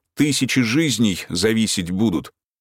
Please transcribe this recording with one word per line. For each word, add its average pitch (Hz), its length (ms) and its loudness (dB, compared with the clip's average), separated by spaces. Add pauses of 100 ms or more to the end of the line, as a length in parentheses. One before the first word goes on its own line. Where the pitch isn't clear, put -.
(160)
тысячи 135 460 0
жизней 117 640 0
зависеть 101 640 0
будут. 92 420 0 (300)